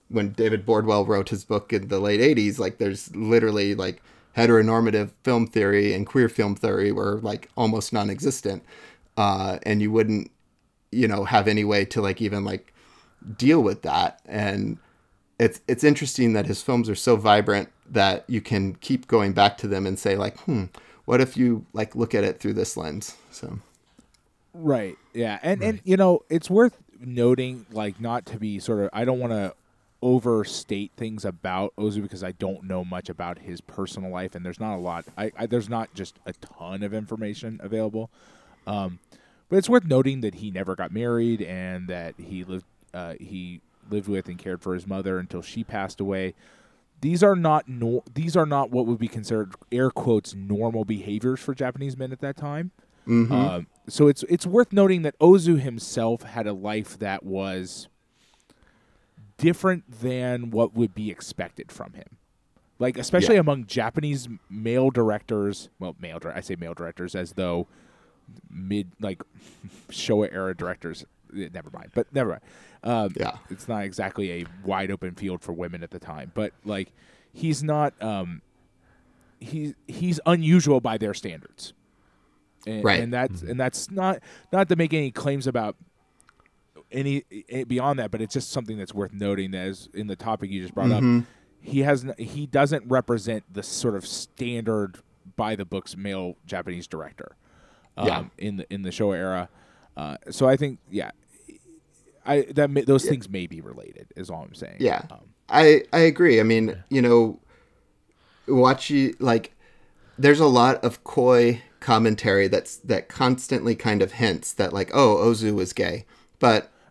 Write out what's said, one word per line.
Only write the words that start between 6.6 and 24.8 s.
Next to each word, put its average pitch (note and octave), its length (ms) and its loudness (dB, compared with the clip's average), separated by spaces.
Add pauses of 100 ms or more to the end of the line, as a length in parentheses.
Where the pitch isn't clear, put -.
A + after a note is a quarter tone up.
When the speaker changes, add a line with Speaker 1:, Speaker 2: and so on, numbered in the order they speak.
Speaker 1:
were, G2+ 260 -2
like, A2 380 -8
almost A2 340 0
non-existent. G#2 720 -2 (540)
Uh, F#2+ 460 0
and G#2 180 2
you G#2 100 0
wouldn't, G#2+ 400 0 (600)
you A#2+ 160 2
know, G2+ 180 0
have G2+ 220 4
any G#2+ 160 2
way G#2 220 2
to, A2 160 -4
like, G2 200 -2
even, G2+ 240 -2
like, G2 280 -8 (640)
deal D3 240 6
with G2+ 200 0
that. E2 440 0
And G#2 520 -4 (600)
it's, - 300 2
it's B2 160 0
interesting C3 500 4
that G#2 140 0
his - 160 -6
films A#2+ 260 0
are G2+ 60 -2
so A#2+ 200 4
vibrant G#2 540 4 (220)
that G2 360 2
you A2+ 140 -2
can G2 340 -2
keep - 320 -4
going G2+ 260 2
back G#2 260 6
to A2+ 80 -8
them G2 180 -2
and F#2+ 140 -4
say, G2 160 0
like, - 240 -6
"Hmm, A2+ 260 -2 (400)
what B2+ 160 4
if C3 160 0
you, A#2+ 360 2
like, A2 220 -4
look A#2 200 -2
at G2+ 80 2
it G2+ 160 -2
through G#2 140 -4
this G2+ 220 -2
lens?" D#2+ 420 -10 (120)
So. - 300 -14 (920)
Speaker 2:
Right. C3+ 440 -2 (160)